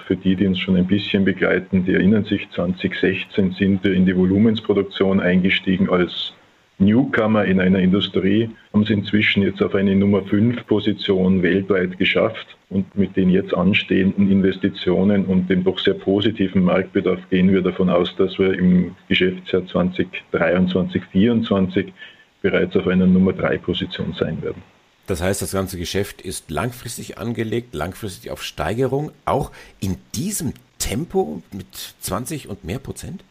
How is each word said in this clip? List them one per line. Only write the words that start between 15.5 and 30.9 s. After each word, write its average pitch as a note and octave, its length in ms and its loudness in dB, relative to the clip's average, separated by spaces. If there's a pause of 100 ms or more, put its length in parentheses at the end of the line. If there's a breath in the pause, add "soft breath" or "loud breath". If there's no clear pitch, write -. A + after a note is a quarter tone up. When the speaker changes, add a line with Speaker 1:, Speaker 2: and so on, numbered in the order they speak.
Speaker 1:
dem F2+ 140 2
doch F#2 160 0
sehr G2 140 2
positiven F#2+ 680 0
Marktbedarf F2+ 560 0 (120)
gehen F#2 220 4
wir F#2+ 100 4
davon F2+ 280 0
aus, F2 240 2
dass F#2+ 240 -2
wir F#2+ 180 2
im F2+ 380 2 (140)
Geschäftsjahr F#2 580 0
zwanzig F2+ 400 -2 (240)
dreiundzwanzig F2+ 800 0
vierundzwanzig G2 840 0 (500 loud breath)
bereits F#2 340 0
auf F2+ 100 0
einer F#2 220 4
Nummer F#2 240 4
drei D#2 260 -2
Position - 580 -6
sein D2+ 240 -4
werden. - 220 -10 (460)
Speaker 2:
Das F2 120 -4
heißt, F#2 220 -2
das F#2 80 -6
ganze F#2+ 280 -4
Geschäft F#2 440 -6
ist - 260 -12
langfristig A2+ 720 -8
angelegt, A2+ 560 -6
langfristig F#2 560 -10
auf - 140 -12
Steigerung, B2+ 640 -4 (140)
auch - 260 -2 (300 loud breath)
in F#3 160 -4 (180)
diesem E3+ 380 -6 (260)
Tempo F3 640 -4 (100)